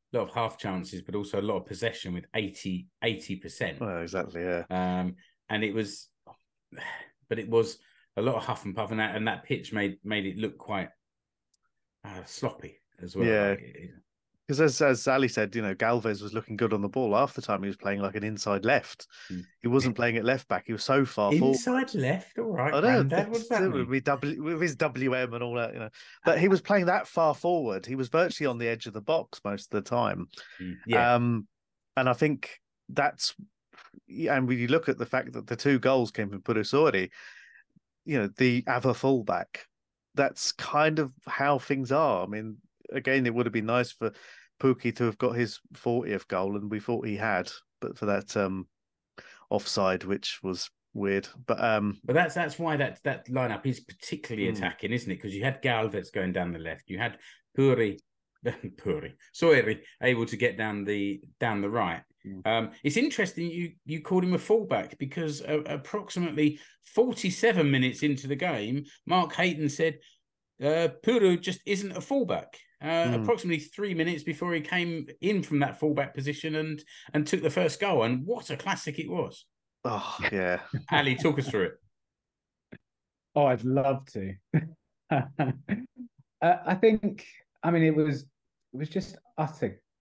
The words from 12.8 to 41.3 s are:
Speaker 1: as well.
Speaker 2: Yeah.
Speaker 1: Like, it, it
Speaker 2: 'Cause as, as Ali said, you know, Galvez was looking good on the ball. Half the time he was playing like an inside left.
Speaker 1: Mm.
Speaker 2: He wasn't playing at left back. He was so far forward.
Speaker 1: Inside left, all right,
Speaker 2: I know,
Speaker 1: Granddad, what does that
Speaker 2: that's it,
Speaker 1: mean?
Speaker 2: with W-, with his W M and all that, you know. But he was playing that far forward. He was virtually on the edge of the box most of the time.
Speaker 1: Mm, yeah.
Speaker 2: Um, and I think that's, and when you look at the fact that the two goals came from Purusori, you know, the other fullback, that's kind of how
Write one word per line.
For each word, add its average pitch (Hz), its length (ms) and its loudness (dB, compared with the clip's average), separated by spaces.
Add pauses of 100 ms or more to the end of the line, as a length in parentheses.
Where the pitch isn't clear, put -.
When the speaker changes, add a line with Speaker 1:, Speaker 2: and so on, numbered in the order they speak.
Speaker 1:
as 90 140 -12
well. 95 120 2
Speaker 2:
Yeah. 104 240 4
Speaker 1:
Like, 98 80 -2
it, - 160 -18
it 87 140 -16 (580)
Speaker 2:
'Cause 143 140 2
as, 147 200 4
as 135 260 4
Ali 135 200 4
said, 107 280 0
you 117 60 -2
know, 98 140 -2
Galvez 110 480 0
was 104 100 -10
looking 110 240 -6
good 110 160 2
on 104 80 0
the 101 80 -2
ball. 117 240 0
Half 127 220 2
the 123 80 -10
time 101 180 -2
he 98 60 -4
was 95 100 -6
playing 101 240 -4
like 98 140 -2
an 104 80 -4
inside 104 420 -2
left. - 400 0 (260)
Speaker 1:
Mm. 90 120 -8 (180)
Speaker 2:
He 120 60 -2
wasn't 123 280 2
playing 120 220 2
at 107 80 0
left 127 220 0
back. 90 180 -2
He 117 80 -4
was 107 100 -6
so 135 220 4
far 104 260 2
forward. 135 220 4
Speaker 1:
Inside 254 400 -2
left, 165 460 -2
all 233 60 -2
right, 151 280 -2
Speaker 2:
I 135 40 2
know, 151 40 2
Speaker 1:
Granddad, 202 480 4
what 226 80 -2
does 226 120 -6
that 220 120 2
Speaker 2:
that's 185 140 0
it, - 20 -2
Speaker 1:
mean? 123 100 -2
Speaker 2:
with 131 180 0
W-, 143 380 -2
with 160 160 -2
his 160 160 -2
W 127 380 0
M 127 220 -2
and 120 80 -4
all 120 100 -4
that, 117 200 -2
you - 60 -10
know. 110 100 -10 (360)
But 156 140 4
he 175 80 6
was 190 140 6
playing 196 260 4
that 185 200 2
far 160 280 2
forward. 135 500 0
He 123 80 -8
was 131 160 -4
virtually 160 380 2
on 123 100 -2
the 117 100 -2
edge 113 200 -4
of 104 60 -12
the 110 80 -8
box 160 440 -2
most 101 260 -6
of 104 120 -2
the - 40 -14
time. 104 400 0 (320)
Speaker 1:
Mm, 90 180 -8 (100)
yeah. 120 260 4
Speaker 2:
Um, 120 340 2 (480)
and 131 140 4
I 123 40 6
think 151 460 0 (300)
that's, - 460 0 (760)
and 131 380 0
when 127 100 2
you 120 100 0
look 151 220 2
at - 80 2
the 117 80 -4
fact 127 280 -2
that 110 120 -8
the 117 100 -4
two 143 220 4
goals 127 320 4
came 101 220 -4
from 98 100 -10
Purusori, 107 720 2 (920)
you 151 140 -2
know, 101 180 2
the 123 300 4
other 123 300 2
fullback, 110 720 0 (480)
that's - 380 0
kind 156 440 0
of 143 140 0 (160)
how 143 320 2